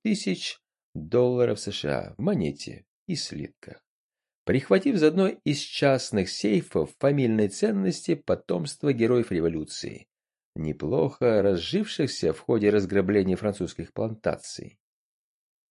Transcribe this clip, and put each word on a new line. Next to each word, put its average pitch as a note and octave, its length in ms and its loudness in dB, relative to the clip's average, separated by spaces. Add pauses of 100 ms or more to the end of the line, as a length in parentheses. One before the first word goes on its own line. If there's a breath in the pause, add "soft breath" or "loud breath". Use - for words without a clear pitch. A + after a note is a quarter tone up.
тысяч - 580 -2 (340)
долларов A#2+ 640 2
С G2+ 140 -8
Ш - 160 -6
А A#1 300 -4
в - 20 -12
монете A#2+ 640 -2 (220)
и F3 100 -4
слитках, - 680 -12 (640)
прихватив F#3+ 520 2
заодно E3+ 320 4
из - 320 -2
частных A#2+ 680 0
сейфов F3 720 0
фамильные A#2+ 500 2
ценности G3 680 -2
потомства F2+ 760 -2
героев A2+ 400 2
революции, D#2+ 760 -4 (480)
неплохо A2 880 0
разжившихся G2+ 920 0
в - 60 -16
ходе G#2 280 2
разграбления G2 680 2
французских F#2 580 -6
плантаций. - 840 -6 (920)